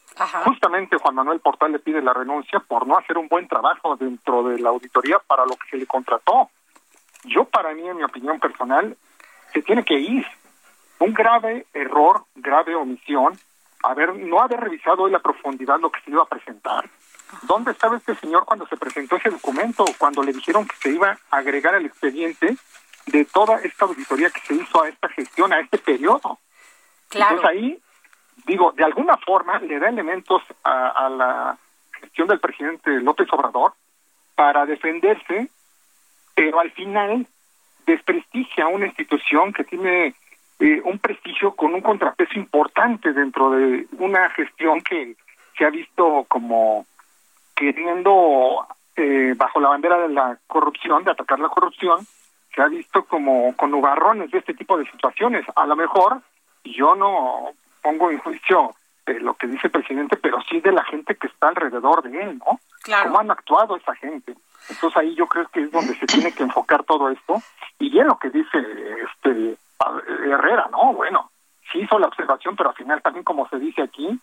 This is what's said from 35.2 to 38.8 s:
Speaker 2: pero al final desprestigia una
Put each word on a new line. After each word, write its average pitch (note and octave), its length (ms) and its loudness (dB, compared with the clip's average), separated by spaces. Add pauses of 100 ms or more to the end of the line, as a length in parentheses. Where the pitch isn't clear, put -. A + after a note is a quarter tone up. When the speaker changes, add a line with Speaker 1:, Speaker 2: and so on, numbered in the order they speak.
Speaker 2:
pero D#3 280 2
al E3+ 100 -2
final G3+ 560 -4 (580)
desprestigia D4 840 -2
una G3 180 -2